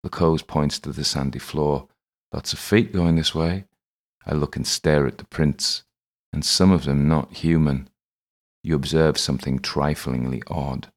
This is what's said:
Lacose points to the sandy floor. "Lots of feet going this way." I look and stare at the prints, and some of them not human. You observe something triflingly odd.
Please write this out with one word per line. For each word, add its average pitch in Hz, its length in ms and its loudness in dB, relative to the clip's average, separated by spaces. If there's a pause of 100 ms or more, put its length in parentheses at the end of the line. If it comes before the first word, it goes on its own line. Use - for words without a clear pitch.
Lacose 80 400 2
points 73 360 -2
to 73 100 -10
the 71 140 -6
sandy 69 340 -2
floor. 73 480 -2 (460)
"Lots - 200 -6
of 73 60 -6
feet - 340 2
going 85 240 4
this 78 180 0
way." 85 320 -2 (600)
I - 60 -4
look 73 240 -2
and 67 100 -4
stare 73 400 2
at - 120 -6
the - 80 -18
prints, - 580 -2 (480)
and 76 120 -4
some 92 280 4
of 78 120 2
them 71 220 2
not 76 280 0
human. 78 560 0 (760)
You 80 100 0
observe 76 440 2
something 67 400 -2
triflingly 65 920 -2
odd. 69 480 -6